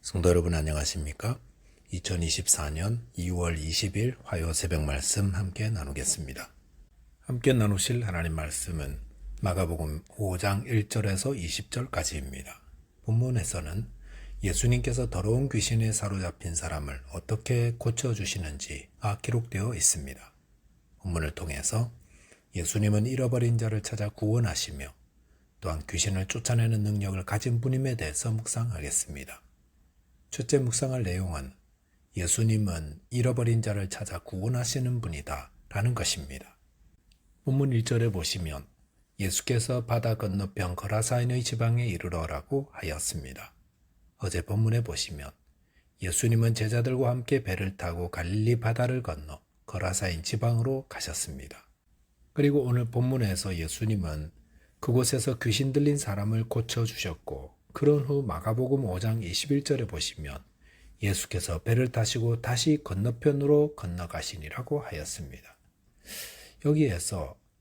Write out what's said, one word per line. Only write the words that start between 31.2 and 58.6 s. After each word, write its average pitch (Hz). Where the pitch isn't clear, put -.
예수님은 90
잃어버린 120
자를 101
찾아 95
구원하시는 123
분이다 80
라는 117
것입니다. 69
본문 135
일 117
절에 117
보시면 82
예수께서 117
"바다 117
건너편 95
거라사인의 120
지방에 117
이르러"라고 87
하였습니다. -
어제 92
본문에 113
보시면 73
예수님은 113
제자들과 120
함께 123
배를 95
타고 87
갈릴리 107
바다를 123
건너 76
거라사인 90
지방으로 120
가셨습니다. -
그리고 143
오늘 123
본문에서 117
예수님은 82
그곳에서 123
귀신 135
들린 147
사람을 110
고쳐주셨고, 110
그런 143
후 143
마가복음 123